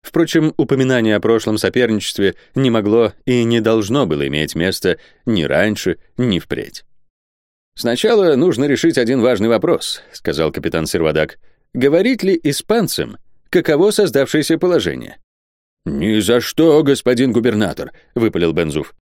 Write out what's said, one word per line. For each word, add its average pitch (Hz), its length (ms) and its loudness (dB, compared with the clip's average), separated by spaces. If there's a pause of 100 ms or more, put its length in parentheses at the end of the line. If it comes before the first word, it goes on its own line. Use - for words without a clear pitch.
Впрочем, 160 560 0
упоминание 127 580 2
о 104 60 0
прошлом 110 360 0
соперничестве 107 760 0 (180)
не 131 160 0
могло 110 440 2 (120)
и 123 200 2
не 117 160 2
должно 113 440 0
было 73 220 -2
иметь 76 280 -4
места 90 420 -2 (280)
ни 104 180 0
раньше, 90 560 -2 (180)
ни 107 220 -2
впредь. - 440 -10 (920)
«Сначала 175 580 2
нужно 135 300 2
решить 143 320 0
один 123 240 0
важный 113 260 2
вопрос», — - 540 -2 (100)
сказал 78 400 -4
капитан 80 340 -4
Сервадак. 78 540 -2 (340)
«Говорить 170 500 -2
ли 190 200 0
испанцам, 147 760 -4 (300)
каково 180 420 2
создавшееся 156 680 0
положение?» 98 600 -2 (680)
«Ни 107 340 -2
за 113 220 2
что, 156 420 4
господин 127 480 2
губернатор», — 107 640 -2 (220)
выпалил 87 360 0
Бензуф. 78 420 -4 (100)